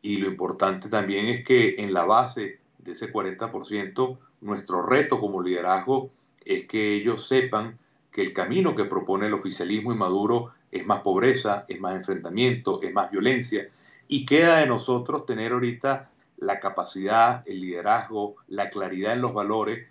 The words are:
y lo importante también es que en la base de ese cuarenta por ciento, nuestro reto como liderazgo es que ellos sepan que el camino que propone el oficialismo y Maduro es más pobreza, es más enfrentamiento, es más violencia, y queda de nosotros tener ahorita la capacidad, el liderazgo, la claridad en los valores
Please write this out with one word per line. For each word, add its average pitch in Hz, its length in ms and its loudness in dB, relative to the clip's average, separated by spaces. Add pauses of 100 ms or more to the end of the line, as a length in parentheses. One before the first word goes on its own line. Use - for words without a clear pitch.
y 104 160 -2
lo 98 100 0
importante 92 600 -2
también 101 380 0
es 120 180 -2
que 113 320 6
en 101 160 -4
la 85 120 2
base 113 540 2 (200)
de 87 140 -14
ese - 180 -10
cuarenta 95 400 -6
por 104 140 -8
ciento, 107 540 -4 (220)
nuestro 95 400 -4
reto 131 380 2
como 98 240 -2
liderazgo 92 680 0 (340)
es 95 240 -2
que 107 280 0
ellos 107 320 -2
sepan 120 500 0 (340)
que 101 120 -2
el 92 100 -4
camino 160 420 0
que 104 100 0
propone 98 420 -2
el 107 80 0
oficialismo 101 580 -2
y - 20 0
Maduro 104 580 2 (180)
es 95 160 -6
más 104 140 2
pobreza, 101 680 2
es 90 100 -8
más 92 160 -4
enfrentamiento, 95 840 -2
es - 100 -6
más 98 200 0
violencia, 110 580 0 (380)
y 131 180 -2
queda 165 320 6
de 151 80 6
nosotros 127 600 -2
tener 113 260 -2
ahorita 123 560 -2 (280)
la 98 220 -2
capacidad, 101 880 2
el 92 140 -8
liderazgo, 104 760 -2 (100)
la 101 240 -4
claridad 95 420 -2
en 123 80 -2
los 113 140 -2
valores 107 560 -2